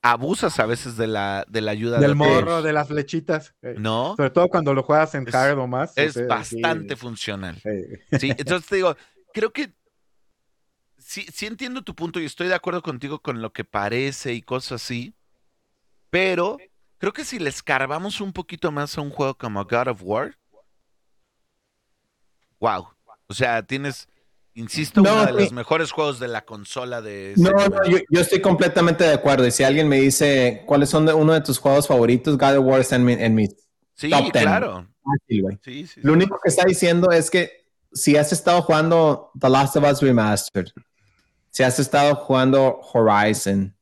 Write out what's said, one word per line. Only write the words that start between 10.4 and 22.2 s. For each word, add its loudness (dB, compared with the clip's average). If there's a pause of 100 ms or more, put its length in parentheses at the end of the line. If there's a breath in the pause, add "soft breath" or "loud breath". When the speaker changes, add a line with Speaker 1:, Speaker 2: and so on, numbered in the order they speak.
Speaker 1:
sí, -16
sí -10
entiendo -12
tu -14
punto -8
y -6
estoy -8
de 0
acuerdo -6
contigo -10
con -8
lo -10
que -12
parece -6
y -10
cosas -10
así, -12 (920)
pero -2 (400)
creo -6
que -10
si -12
le -4
escarbamos -4
un -8
poquito -6
más -8
a -8
un -8
juego -4
como -6
God -2
of -8
War, -6 (2250)